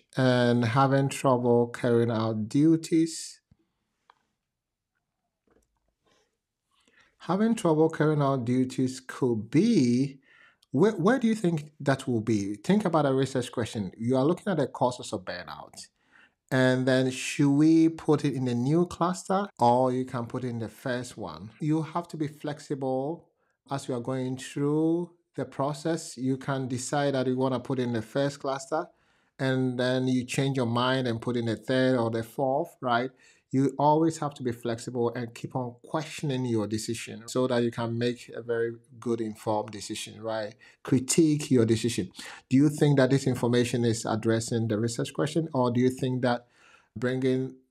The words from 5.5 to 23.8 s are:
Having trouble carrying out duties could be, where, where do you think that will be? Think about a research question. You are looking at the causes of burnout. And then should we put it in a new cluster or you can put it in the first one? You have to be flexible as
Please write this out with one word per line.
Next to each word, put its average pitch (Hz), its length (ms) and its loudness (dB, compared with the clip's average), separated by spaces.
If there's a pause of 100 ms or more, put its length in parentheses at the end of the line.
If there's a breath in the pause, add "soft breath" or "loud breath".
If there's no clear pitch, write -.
Having 220 380 0
trouble 160 340 4
carrying 151 320 2
out 135 220 2
duties 127 600 0
could 117 460 -2
be, 143 720 2 (500 soft breath)
where, 180 220 4
where 208 260 2
do 233 80 0
you 220 80 2
think 170 460 -2
that 139 260 0
will 120 140 0
be? 104 340 0
Think 202 300 2
about 165 220 2
a 135 60 2
research 131 380 0
question. 104 480 -4
You 120 180 0
are 131 80 2
looking 180 260 0
at 170 80 0
the 131 100 0
causes - 440 -2
of 95 120 -8
burnout. 85 640 -14 (640 soft breath)
And 127 340 4
then 131 240 4
should 143 400 0
we 160 380 6
put 156 360 0
it 143 100 0
in 131 120 -2
a 123 80 0
new 147 320 2
cluster 185 640 -2 (100)
or 127 340 4
you 127 120 -2
can 127 220 -6
put 123 180 -8
it 127 40 -6
in 117 120 -6
the 107 80 -6
first 123 480 -8
one? 95 420 -12
You 156 240 0
have 170 260 -6
to - 80 -14
be 151 120 -4
flexible 147 1000 -6 (400)
as 135 200 -6